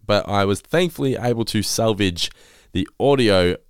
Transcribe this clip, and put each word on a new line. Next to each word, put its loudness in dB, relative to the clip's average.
But -2
I 0
was 0
thankfully -2
able -2
to -2
salvage -2
the -2
audio 2